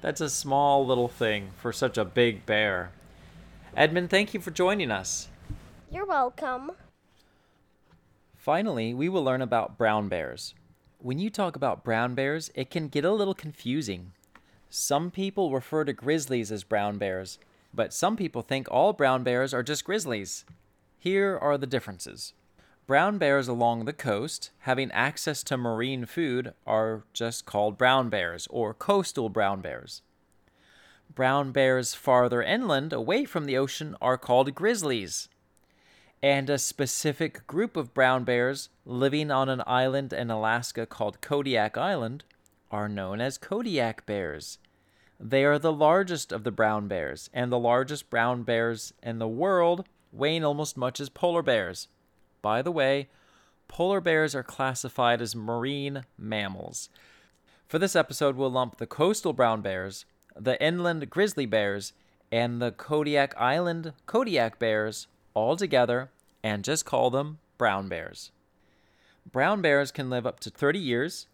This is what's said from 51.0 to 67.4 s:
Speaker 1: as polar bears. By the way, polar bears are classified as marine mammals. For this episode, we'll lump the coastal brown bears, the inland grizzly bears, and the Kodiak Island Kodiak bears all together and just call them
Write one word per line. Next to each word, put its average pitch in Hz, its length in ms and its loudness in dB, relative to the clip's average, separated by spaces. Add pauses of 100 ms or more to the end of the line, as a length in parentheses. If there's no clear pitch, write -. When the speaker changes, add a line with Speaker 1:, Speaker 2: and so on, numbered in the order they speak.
Speaker 1:
as 139 100 -10
polar 170 320 0
bears. 107 460 0 (520)
By 110 220 0
the 165 80 -2
way, 139 380 2 (580)
polar 190 340 0
bears 156 320 2
are 131 120 -4
classified 123 760 0
as 117 140 -4
marine 131 720 -4 (120)
mammals. 101 720 -8 (760)
For 160 140 -2
this 190 160 2
episode, 143 400 2
we'll 135 140 2
lump 127 260 0
the 113 100 -8
coastal 175 460 2
brown 117 280 4
bears, 95 440 -6 (320)
the 117 260 0
inland 170 480 0
grizzly 185 360 0
bears, 101 460 0 (380)
and 120 320 0
the 120 80 0
Kodiak 147 640 0
Island 165 560 0 (140)
Kodiak 170 540 0
bears 107 480 0 (260)
all 117 220 2
together 131 540 2 (340)
and 104 180 -2
just 151 220 -2
call 123 260 2
them 147 280 -4 (200)